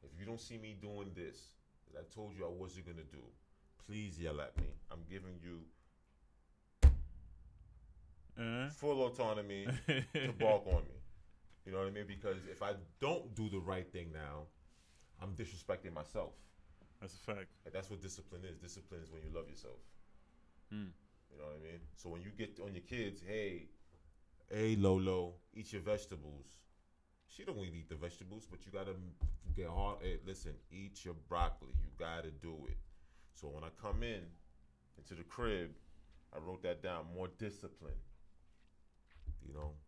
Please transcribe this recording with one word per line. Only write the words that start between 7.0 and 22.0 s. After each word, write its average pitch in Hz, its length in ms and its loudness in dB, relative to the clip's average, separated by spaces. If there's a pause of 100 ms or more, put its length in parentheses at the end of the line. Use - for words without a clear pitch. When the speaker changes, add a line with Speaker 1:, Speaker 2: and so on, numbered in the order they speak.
Speaker 2:
Uh-huh. 117 320 0
Speaker 1:
full 143 360 4
autonomy 104 600 2 (120)
Speaker 2:
<laughs> - 80 -4 (280)
Speaker 1:
to 131 240 2
bark 107 280 10
on 92 180 8
me." - 140 -8 (680)
You 95 60 -6
know 95 60 2
what 98 100 4
I - 20 0
mean? 104 160 -4
Because 95 320 0 (120)
if 95 120 -4
I 101 120 2 (260)
don't 139 340 2
do 107 140 2
the 95 120 0
right 90 320 0
thing 85 200 -6
now, 76 340 -6 (760)
I'm 95 140 -4
disrespecting 92 580 -2
myself. 78 400 -4 (680)
Speaker 2:
That's 95 140 -10
a - 40 -16
fact. 98 280 -4 (180)
Speaker 1:
And - 100 -10
that's 95 160 -2
what 98 100 -6
discipline 92 440 -8
is. 85 140 -8
Discipline 87 440 -10
is 73 100 -12
when 80 100 -10
you 78 100 -6
love 80 160 -4
yourself. 65 300 -10 (920)
Speaker 2:
Hmm. 107 160 -4 (440)
Speaker 1:
You 69 80 -18
know 73 80 -10
what 76 140 -6
I - 20 -12
mean? 82 180 -10 (140)
So - 140 -10